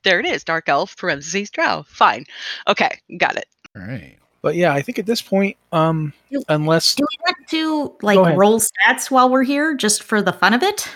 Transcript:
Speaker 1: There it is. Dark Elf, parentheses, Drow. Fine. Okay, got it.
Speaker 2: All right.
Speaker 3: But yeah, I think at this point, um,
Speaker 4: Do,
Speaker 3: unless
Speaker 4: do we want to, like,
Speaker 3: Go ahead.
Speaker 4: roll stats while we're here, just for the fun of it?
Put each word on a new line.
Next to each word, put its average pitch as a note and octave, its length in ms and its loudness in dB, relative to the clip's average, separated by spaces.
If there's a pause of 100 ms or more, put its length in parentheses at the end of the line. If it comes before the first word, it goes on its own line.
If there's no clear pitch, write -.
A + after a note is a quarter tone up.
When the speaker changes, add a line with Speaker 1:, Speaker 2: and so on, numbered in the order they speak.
Speaker 1:
There F#3 160 2
it B3+ 60 -6
is. D#4+ 180 -6
Dark E3 260 -4
Elf, D3+ 260 -2
parentheses, E3 540 -6
Drow. A#3+ 380 -2
Fine. C#3 380 0 (420)
Okay, - 320 -2 (180)
got F3 180 -2
it. - 100 -6 (300)
Speaker 2:
All G2 60 -16
right. F#2+ 340 -14 (260)
Speaker 3:
But D#3 140 -2
yeah, E3+ 180 2
I C#3+ 80 0
think B3 180 -8
at G3 60 -8
this A3+ 160 -2
point, G3 360 -2 (160)
um, D#3+ 400 0 (180)
Speaker 4:
Do, C4+ 160 -4
Speaker 3:
unless D#3 480 2
Speaker 4:
do C#4+ 160 0
we - 140 -12
want F4+ 240 -4
to, D#4 460 -2 (100)
like, G3+ 100 4
Speaker 3:
Go F#3 80 8
ahead. E3 140 4
Speaker 4:
roll G#3+ 240 4
stats A3+ 500 0
while B3+ 180 4
we're C4 140 2
here, C#4+ 320 0
just G#3+ 280 -2
for - 180 0
the F3+ 100 0
fun F3+ 220 2
of B3 100 2
it? G#4 320 -2